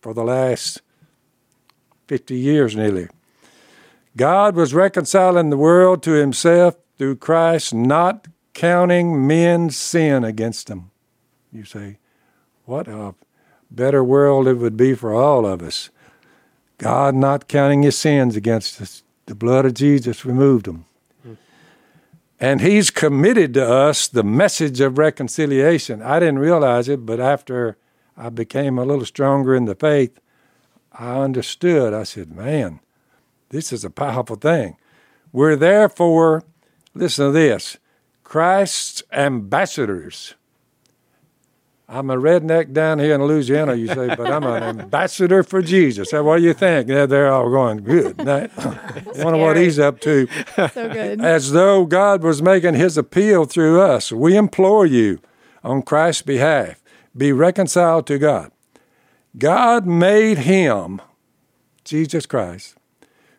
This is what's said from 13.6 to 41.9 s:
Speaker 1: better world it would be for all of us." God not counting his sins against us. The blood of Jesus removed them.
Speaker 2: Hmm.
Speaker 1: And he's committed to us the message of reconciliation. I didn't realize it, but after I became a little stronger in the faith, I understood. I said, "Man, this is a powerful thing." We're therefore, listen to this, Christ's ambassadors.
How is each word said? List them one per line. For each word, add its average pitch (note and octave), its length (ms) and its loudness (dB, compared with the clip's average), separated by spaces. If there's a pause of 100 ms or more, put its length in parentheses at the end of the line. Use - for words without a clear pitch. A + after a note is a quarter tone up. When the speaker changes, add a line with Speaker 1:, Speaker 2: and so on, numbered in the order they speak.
Speaker 1:
better C3 340 0
world C3+ 420 2
it C3 120 2
would A2+ 180 -4
be C3 180 2
for A2+ 180 -6
all B2+ 340 2
of F#2 160 -6
us." - 280 -12 (880)
God C3 360 0
not C#3 340 0
counting C#3+ 340 2
his C#3+ 140 2
sins C3+ 400 0
against A2 440 -4
us. - 220 -18 (240)
The A#2+ 80 -16
blood B2 300 0
of B2+ 100 0
Jesus C3 500 0
removed B2+ 420 2
them. E2 180 -14 (380)
Speaker 2:
Hmm. A#2 100 -20 (1040)
Speaker 1:
And C3 220 0
he's G3+ 300 2
committed D#3 640 2
to C3 140 2
us C#3 380 2
the A#2+ 160 -2
message C3 580 0
of C3+ 180 0
reconciliation. C#3+ 1040 0
I C#3 180 0
didn't D3+ 200 0
realize C#3 480 2
it, C3 180 -4
but A2+ 140 -6
after B2+ 560 -4 (400)
I A#2 120 -16
became B2+ 500 -6
a B2 60 -4
little C3 220 -4
stronger C3+ 500 -2
in B2 80 0
the G2+ 100 -6
faith, D3 460 -2 (760)
I B2 220 -10
understood. C3+ 760 -2
I G#2+ 120 -6
said, E2 320 -16
"Man, G#2+ 420 -6 (680)
this D3+ 240 -10
is G#2 120 -12
a F#2+ 60 -12
powerful B2 460 -6
thing." C3+ 400 -2 (560)
We're D3 240 2
therefore, E3 880 2 (500)
listen C#3+ 320 -2
to C#3 60 0
this, D3 460 0 (440)
Christ's F3+ 880 -2
ambassadors. B2 1200 -6 (1600)